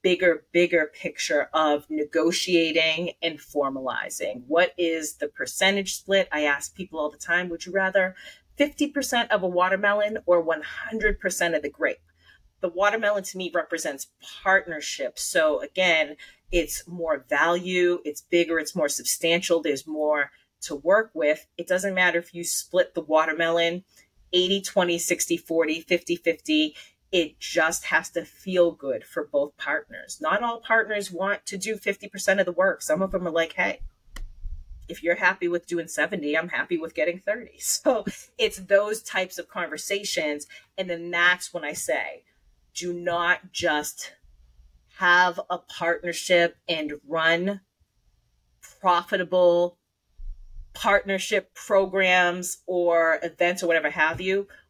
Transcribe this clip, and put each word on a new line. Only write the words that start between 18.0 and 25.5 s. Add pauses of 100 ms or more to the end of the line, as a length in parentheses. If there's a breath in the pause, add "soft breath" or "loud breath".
it's
bigger,
it's
more
substantial,
there's
more (300 soft breath)
to
work
with. (100)
It
doesn't
matter
if
you
split
the
watermelon (480 soft breath)
eighty
twenty,
sixty
forty,